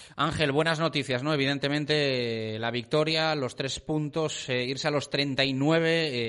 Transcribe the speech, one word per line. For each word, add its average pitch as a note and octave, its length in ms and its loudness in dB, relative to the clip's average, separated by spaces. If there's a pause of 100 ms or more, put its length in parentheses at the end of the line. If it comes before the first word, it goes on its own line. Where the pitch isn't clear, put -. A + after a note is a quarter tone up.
(160)
Ángel, D3+ 340 2
buenas D#3 300 2
noticias, C3+ 420 0
¿no? D3+ 100 0
Evidentemente, C#3 1200 0
eh, - 20 -4
la A#2 140 -2
victoria, D#3 640 0
los B2+ 180 -4
tres C3+ 240 -6
puntos, D3+ 720 -4
eh, B2 160 0
irse C3+ 240 -4
a - 20 0
los D3 180 0
treinta C#3 360 0
y C3+ 80 0
nueve, D#3+ 560 4 (200)